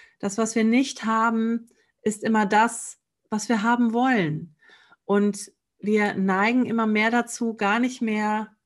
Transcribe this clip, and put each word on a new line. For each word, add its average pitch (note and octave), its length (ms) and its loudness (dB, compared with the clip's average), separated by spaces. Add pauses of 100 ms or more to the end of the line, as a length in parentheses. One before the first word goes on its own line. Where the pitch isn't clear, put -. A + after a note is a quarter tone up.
(200)
Das, G3 180 -4
was A3+ 180 -2
wir A3+ 80 2
nicht A#3+ 420 0
haben, A3+ 640 0 (340)
ist G#3+ 220 -4
immer G#3+ 220 2
das, G#3+ 540 0 (300)
was G#3 200 -6
wir G#3+ 140 0
haben A#3 300 2
wollen. F#3 640 0 (500)
Und G3+ 460 0 (280)
wir G#3 340 0
neigen G3+ 520 2
immer A3+ 200 -2
mehr G#3+ 260 2
dazu, A#3 440 -2
gar G#3+ 240 0
nicht B3+ 220 -2
mehr G#3+ 540 -2 (100)